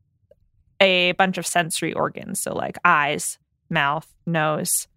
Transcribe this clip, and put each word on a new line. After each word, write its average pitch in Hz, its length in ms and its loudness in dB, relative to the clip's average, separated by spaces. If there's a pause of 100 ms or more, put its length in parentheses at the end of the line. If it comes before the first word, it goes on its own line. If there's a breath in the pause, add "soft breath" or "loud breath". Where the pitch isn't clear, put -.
(800)
a 180 320 4
bunch 185 260 2
of 170 80 -6
sensory 165 460 -2
organs. - 480 -4
So, - 140 -6
like, - 300 -4
eyes, 151 540 0 (320)
mouth, 156 360 0 (200)
nose, 156 720 -2